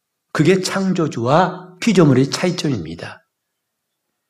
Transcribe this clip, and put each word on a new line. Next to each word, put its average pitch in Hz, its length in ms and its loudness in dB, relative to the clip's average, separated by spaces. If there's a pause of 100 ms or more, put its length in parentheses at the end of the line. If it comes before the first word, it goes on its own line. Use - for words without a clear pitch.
(340)
그게 185 280 2
창조주와 170 1200 -2
피조물의 139 500 4
차이점입니다. 110 920 -6 (1080)